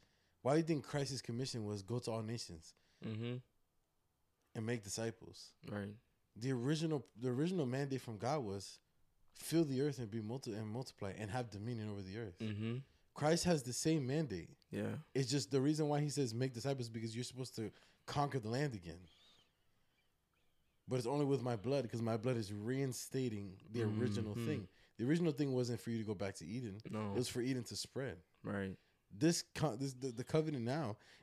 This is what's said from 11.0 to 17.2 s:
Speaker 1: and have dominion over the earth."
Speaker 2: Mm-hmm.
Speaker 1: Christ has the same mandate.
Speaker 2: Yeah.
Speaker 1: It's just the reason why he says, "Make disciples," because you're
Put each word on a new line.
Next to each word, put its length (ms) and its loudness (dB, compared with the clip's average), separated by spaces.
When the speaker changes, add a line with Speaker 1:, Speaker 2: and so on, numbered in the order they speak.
Speaker 1:
and 200 -6
have 180 -2
dominion 400 -4
over 120 -4
the 160 -6
earth." 220 -8
Speaker 2:
Mm-hmm. 380 -2
Speaker 1:
Christ 320 4
has 180 4
the 100 -6
same 320 4
mandate. 440 0
Speaker 2:
Yeah. 240 0
Speaker 1:
It's 160 2
just 220 2
the 100 6
reason 260 4
why 140 4
he 80 2
says, 240 2
"Make 200 0
disciples," 360 -2
because 260 -4
you're 80 -2